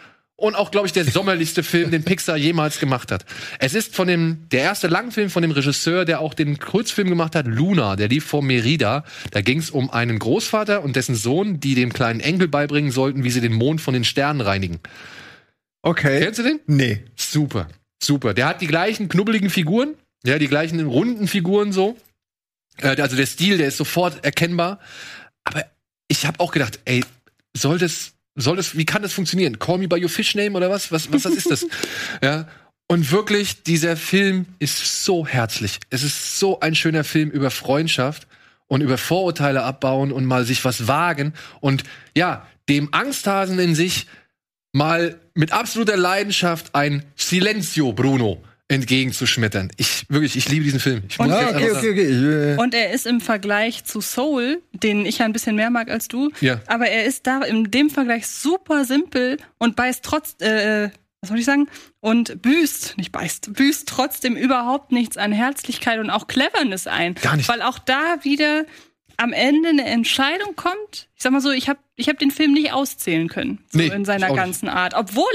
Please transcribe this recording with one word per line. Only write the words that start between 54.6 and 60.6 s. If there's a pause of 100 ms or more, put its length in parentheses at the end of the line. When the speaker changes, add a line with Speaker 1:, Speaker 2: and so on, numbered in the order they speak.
Speaker 3:
den
ich
ja
ein
bisschen
mehr
mag
als
du, (100)
Speaker 1:
Ja.
Speaker 3:
aber
er
ist
da
in
dem
Vergleich
super
simpel (200)
und
beißt
trotz,
äh, (320)